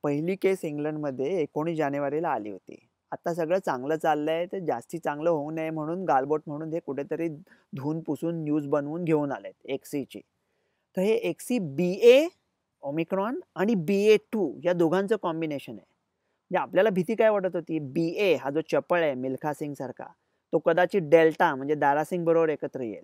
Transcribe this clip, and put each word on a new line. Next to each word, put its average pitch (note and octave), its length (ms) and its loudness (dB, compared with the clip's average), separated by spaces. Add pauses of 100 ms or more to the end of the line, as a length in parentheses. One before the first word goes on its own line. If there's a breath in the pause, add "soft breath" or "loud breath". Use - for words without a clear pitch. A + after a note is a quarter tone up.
पहिली D#3 340 -2
केस F#3+ 280 0
इंग्लंडमध्ये D3 760 -4
एकोणीस D#3 360 -4
जानेवारीला C#3+ 500 -2
आली A2 220 -4
होती. - 380 -18 (220)
आता E3+ 240 -6
सगळं E3+ 240 0
चांगलं D3 380 -4
चाललंय, D#3+ 500 0
तर G3 120 -8
जास्ती D3+ 400 -6
चांगलं D#3 320 -2
होऊ D3+ 200 -2
नये D#3+ 200 -6
म्हणून D#3+ 340 -6
गालबोट D3 420 0
म्हणून D#3 260 -8
हे E3+ 80 -4
कुठेतरी D3 480 -6
धुवून D3+ 720 -8
पुसून E3 440 -4
न्यूज D3 220 -2
बनवून D3 380 -2
घेऊन D3 280 2
आलेत G2 220 -10 (100)
एक्सईची. C3 560 -8 (760)
तर F#3 60 0
हे G#3 100 2
एक्सई A3 460 -2
बीए F#3+ 680 6 (540)
ओमिक्रॉन F#3+ 580 -4 (140)
आणि G3+ 200 0
बीए G3+ 420 4 (160)
टू F3 320 -2
या E3+ 80 2
दोघांचं F3+ 440 2
कॉम्बिनेशन D#3+ 560 -4
आहे. G#2 80 -16
म्हणजे - 840 -8
आपल्याला F#3 280 4
भीती F#3 240 0
काय A3 140 4
वाटत G3 260 0
होती, D#3+ 240 -4
बीए E3 560 0
हा B2+ 160 -4
जो D3 100 -2
चपळ E3 420 0
आहे D3 120 0
मिल्खा C3 380 -6
सिंग D3 220 -8
सारखा, B2+ 300 -12 (480)
तो E3+ 60 4
कदाचित F3 440 2
डेल्टा D#3+ 520 6
म्हणजे C#3 200 -2
दारा D3 300 2
सिंग F3 200 -4
बरोबर E3 240 4
एकत्र C#3+ 320 -4
येईल G#2+ 240 -8